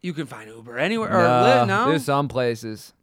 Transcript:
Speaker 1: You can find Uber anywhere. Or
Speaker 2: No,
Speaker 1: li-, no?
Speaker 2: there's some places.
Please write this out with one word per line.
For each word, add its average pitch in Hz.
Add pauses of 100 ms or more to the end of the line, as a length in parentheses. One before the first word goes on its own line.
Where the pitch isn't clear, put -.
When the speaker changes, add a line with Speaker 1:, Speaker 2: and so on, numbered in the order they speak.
Speaker 1:
You 180
can 147
find 110
Uber 117
anywhere. 208
Or 190
Speaker 2:
No, 123
Speaker 1:
li-, 120
no? 208
Speaker 2:
there's 151
some 143
places. 117 (100)